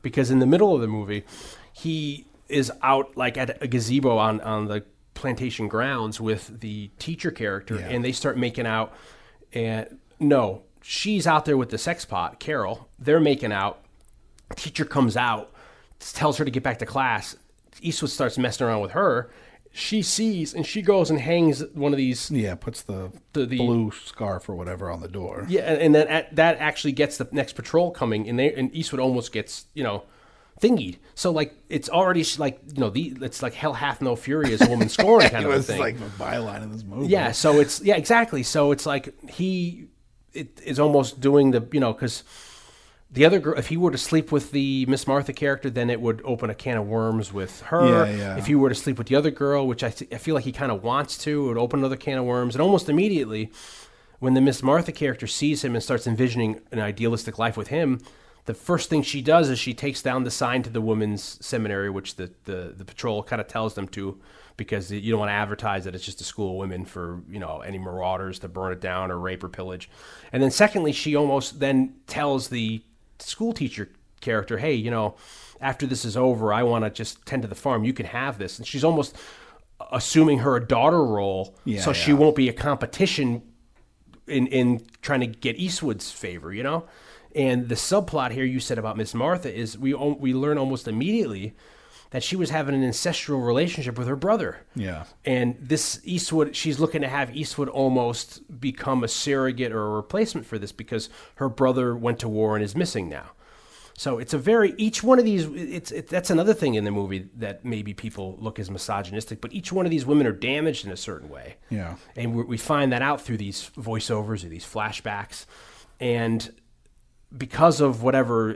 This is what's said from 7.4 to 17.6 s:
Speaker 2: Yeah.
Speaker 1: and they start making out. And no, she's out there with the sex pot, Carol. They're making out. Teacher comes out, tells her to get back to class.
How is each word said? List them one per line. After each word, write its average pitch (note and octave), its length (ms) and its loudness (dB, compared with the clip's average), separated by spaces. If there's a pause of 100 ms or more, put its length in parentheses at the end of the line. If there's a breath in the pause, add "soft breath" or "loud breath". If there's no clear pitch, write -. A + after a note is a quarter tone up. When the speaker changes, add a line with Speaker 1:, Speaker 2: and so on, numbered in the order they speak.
Speaker 2:
Yeah. F2+ 120 -8
Speaker 1:
and A#2+ 160 -2
they B2+ 80 -2
start - 260 -2
making A#2+ 280 -2
out. A2 280 -2 (580 loud breath)
And A2 460 -4 (200)
no, C3 440 4 (180)
she's G3+ 460 -2
out D#3 180 4
there D3 140 4
with B2 120 0
the A2 80 -4
sex - 280 -4
pot, - 340 -4
Carol. A#2 480 -6 (100)
They're D3 220 6
making C3+ 320 2
out. G2 320 -2 (720)
Teacher D#3 300 -6
comes B2 300 2
out, A#2 360 0 (460 soft breath)
tells - 400 -2
her D#3 60 0
to C3+ 60 -2
get B2 120 -4
back B2 160 -2
to G#2+ 80 -6
class. B2 500 -2 (460)